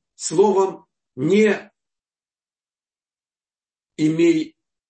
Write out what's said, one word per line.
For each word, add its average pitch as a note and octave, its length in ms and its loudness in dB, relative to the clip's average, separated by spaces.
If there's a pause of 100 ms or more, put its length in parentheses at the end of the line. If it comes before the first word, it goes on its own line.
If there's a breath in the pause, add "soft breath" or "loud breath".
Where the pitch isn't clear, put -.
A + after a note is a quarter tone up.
(160)
словом F#3+ 720 -2 (280)
«не G3 540 0 (2250)
имей, D#3+ 580 0 (340)